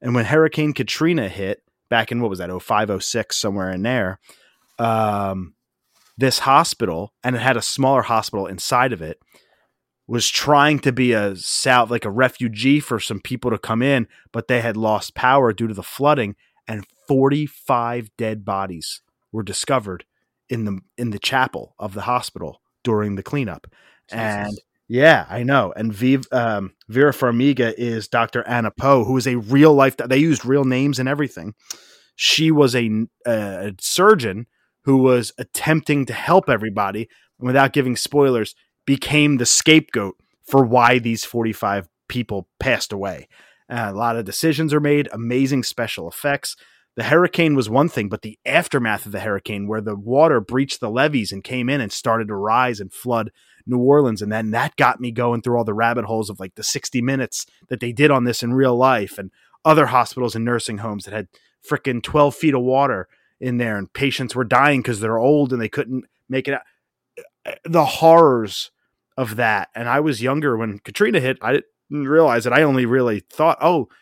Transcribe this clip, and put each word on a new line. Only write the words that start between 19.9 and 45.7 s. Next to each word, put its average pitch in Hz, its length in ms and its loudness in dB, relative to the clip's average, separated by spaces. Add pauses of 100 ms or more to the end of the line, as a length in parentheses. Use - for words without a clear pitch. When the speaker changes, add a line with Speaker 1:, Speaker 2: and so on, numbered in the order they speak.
Speaker 1:
in 113 160 -4
the, 98 160 -6 (160)
in 120 140 -6
the 101 80 -6
chapel 123 600 -4
of 101 160 -10
the 101 80 -10
hospital 120 600 -6 (220)
during 104 320 -2
the 98 60 -8
cleanup. 120 440 -8 (420)
Speaker 2:
Jesus. 113 140 -8
Speaker 1:
And 104 360 -6 (300)
yeah, 123 400 4
I 110 140 -8
know. 123 320 2
And 110 180 -4
Viv-, 131 380 2
um, 110 440 -2 (140)
Vera 135 240 4
Farmiga 123 640 0
is 113 300 -4
Doctor 117 400 -2
Anna 117 240 -2
Poe, 131 340 2
who 127 120 0
is 123 100 0
a 127 100 0
real 139 380 6
life, 135 220 4
they 127 220 0
used 151 260 2
real 135 200 2
names 131 360 0
and 131 80 -2
everything. 135 460 -6 (600)
She - 380 2
was 139 240 4
a, 120 120 0 (380)
a 104 540 -4
surgeon 123 640 2 (360)
who 135 160 4
was 127 380 2
attempting 147 720 -2
to 123 60 -8
help 170 360 2
everybody, 107 600 -2 (320)
and 123 80 -6
without 135 240 4
giving 127 240 0
spoilers, 131 580 0 (320)
became 147 520 2
the 120 60 -2
scapegoat 120 720 2 (280)
for 135 200 6
why 120 360 4
these 117 240 -4
forty-five 107 640 -4 (200)
people 110 400 -8 (120)
passed 123 320 -2
away. 98 340 -8 (420)
Uh, 117 200 -6
a 98 40 -8
lot 113 220 -2
of 117 100 -6
decisions 151 480 -2
are 151 60 4
made, 147 340 2
amazing 127 520 0
special 101 440 -8